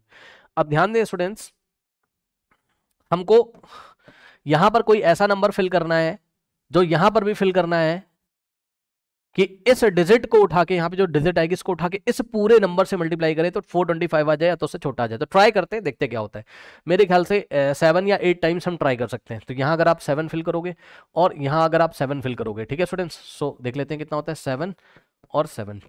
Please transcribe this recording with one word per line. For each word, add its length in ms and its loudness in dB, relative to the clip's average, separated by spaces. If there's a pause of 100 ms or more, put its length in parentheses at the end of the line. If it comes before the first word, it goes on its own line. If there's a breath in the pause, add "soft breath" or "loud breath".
(580 soft breath)
अब 120 -2
ध्यान 240 0
दें 120 0
स्टूडेंट्स, 480 -8 (1600)
हमको 420 2 (920 loud breath)
यहाँ 260 4
पर 100 2
कोई 200 4
ऐसा 260 2
नंबर 240 0
फिल 180 -2
करना 260 0
है 220 -2 (540)
जो 120 4
यहाँ 280 2
पर 120 2
भी 100 -2
फिल 200 0
करना 240 0
है, 260 -2 (1300)
कि 80 2 (240)
इस 180 4
डिजिट 400 2
को 120 2
उठा 260 4
के, 120 0
यहाँ 140 -2
पे 80 -6
जो 100 2
डिजिट 320 0
आएगी 140 0
इसको 180 -4
उठा 180 -4
के 180 -8
इस 160 -2
पूरे 360 4
नंबर 260 2
से 120 -4
मल्टीप्लाई 380 -2
करें 160 0
तो 100 -8
फ़ोर 240 -2
ट्वेंटी 220 -2
फ़ाइव 240 0
आ 40 2
जाए 140 0
या 60 0
तो 100 -4
उससे 120 -10
छोटा 260 -4
आ 40 -2
जाए। 100 -8
तो 100 -6
ट्राई 240 4
करते 240 -2
हैं, 80 -8
देखते 220 -4
हैं 40 -4
क्या 100 -8
होता 200 -10
है। 60 -18 (420 loud breath)
मेरे 180 4
ख्याल 200 2
से, 160 0
अ, 320 0
सेवन 340 2
या 160 2
एट 180 0
टाइम्स 260 -2
हम 100 -4
ट्राई 200 0
कर 100 -4
सकते 260 -12
हैं। 140 -12
तो 60 -12
यहाँ 200 -2
अगर 140 0
आप 140 2
सेवन 260 -4
फिल 160 -8
करोगे 320 -6 (400 loud breath)
और 240 2
यहाँ 260 0
अगर 160 2
आप 120 0
सेवन 280 -6
फिल 140 -6
करोगे, 300 -8
ठीक 140 -6
है 60 0
स्टूडेंट्स, 360 -8 (180)
so 140 -4 (100)
देख 140 -6
लेते 160 -6
हैं 60 -8
कितना 160 -8
होता 160 -6
है, 60 -10
सेवन 360 -6 (600 soft breath)
और 140 0
सेवन, 420 -14